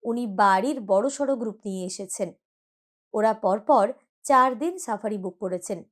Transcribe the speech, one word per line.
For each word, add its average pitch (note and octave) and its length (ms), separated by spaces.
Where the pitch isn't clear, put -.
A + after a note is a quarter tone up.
উনি A#3 240
বাড়ির G3+ 540
বড়সড় B3 560
গ্রুপ A3 280
নিয়ে F#3+ 220
এসেছেন। F#3 420
ওরা A3 180
পরপর G#3+ 600
চার B3+ 340
দিন F4 200
সাফারি G#3+ 400
বুক F#3 200
করেছেন F3+ 540